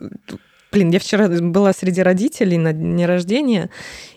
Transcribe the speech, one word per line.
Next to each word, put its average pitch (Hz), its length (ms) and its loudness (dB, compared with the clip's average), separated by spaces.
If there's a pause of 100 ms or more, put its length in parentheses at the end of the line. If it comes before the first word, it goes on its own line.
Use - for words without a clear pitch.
(720)
блин, 185 180 4
я 175 80 4
вчера 208 300 0
была 175 440 2
среди 185 300 -2
родителей 185 560 2
на 165 140 0
дне 170 340 -2
рождения, 180 640 0 (460)